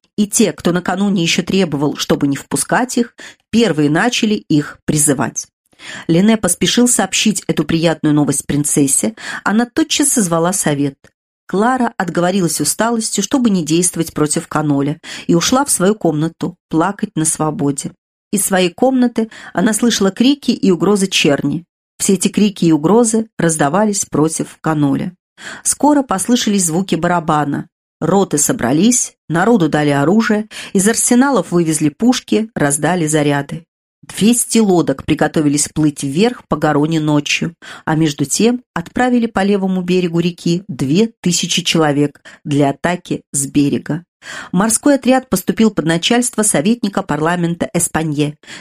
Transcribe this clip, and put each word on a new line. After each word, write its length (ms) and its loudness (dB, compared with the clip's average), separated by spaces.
и 100 0
те, 260 2
кто 200 -2
накануне 500 0
еще 200 0
требовал, 540 -2
чтобы 320 0
не 80 -2
впускать 640 -2
их, 180 -2
первые 400 2
начали 440 0
их 500 -2
призывать. 600 -2
Лене 300 4
поспешил 500 0
сообщить 640 0
эту 160 -2
приятную 500 0
новость 320 0
принцессе, 680 0
она 220 2
тотчас 440 -2
созвала 420 0
совет. 440 -2
Клара 460 0
отговорилась 640 0
усталостью, 600 -2
чтобы 280 0
не 120 2
действовать 520 0
против 340 -2
Каноля, 500 0
и 80 4
ушла 320 2
в 40 -2
свою 240 2
комнату 640 -4
плакать 440 -2
на 120 -2
свободе. 680 -4
Из 100 0
своей 280 0
комнаты 580 0
она 220 0
слышала 360 0
крики 420 2
и 180 0
угрозы 380 2
черни. 580 0
Все 160 2
эти 140 2
крики 360 0
и 80 4
угрозы 560 2
раздавались 680 0
против 560 -2
Каноля. 520 0
Скоро 400 2
послышались 640 0
звуки 300 -2
барабана. 720 0
Роты 380 2
собрались, 800 0
народу 400 2
дали 220 2
оружие, 580 2
из 160 2
арсеналов 640 2
вывезли 380 0
пушки, 640 0
раздали 520 0
заряды. 600 -2
Двести 560 0
лодок 460 2
приготовились 640 0
плыть 340 -2
вверх 460 -2
по 80 -2
Гароне 420 0
ночью, 560 -2
а 100 -2
между 300 0
тем 400 0
отправили 520 0
по 180 -2
левому 380 0
берегу 360 0
реки 480 -2
две 540 0
тысячи 420 -2
человек 580 0
для 260 2
атаки 520 -4
с 140 -4
берега. 580 -2
Морской 460 2
отряд 320 2
поступил 420 0
под 140 -2
начальство 580 0
советника 600 -2
парламента 720 -2
Эспанье, 640 -2